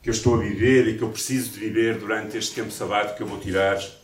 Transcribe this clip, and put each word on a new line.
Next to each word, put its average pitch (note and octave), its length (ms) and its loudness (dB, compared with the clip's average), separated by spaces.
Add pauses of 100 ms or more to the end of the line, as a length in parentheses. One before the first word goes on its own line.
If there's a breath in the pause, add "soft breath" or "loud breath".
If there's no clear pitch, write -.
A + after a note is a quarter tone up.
que - 80 -4
eu A2+ 40 2
estou A#2+ 220 4
a - 20 4
viver A2+ 500 4
e A2 100 -2
que A#2 60 -2
eu A2 60 -2
preciso A#2+ 420 -4
de G2+ 80 -14
viver A2 380 0
durante G#2+ 380 -4
este G#2+ 200 -6
tempo G#2+ 160 -6
sabático G#2 460 -2
que A2 60 -6
eu G2 40 -6
vou F#2 120 -8
tirar G2 400 2 (240)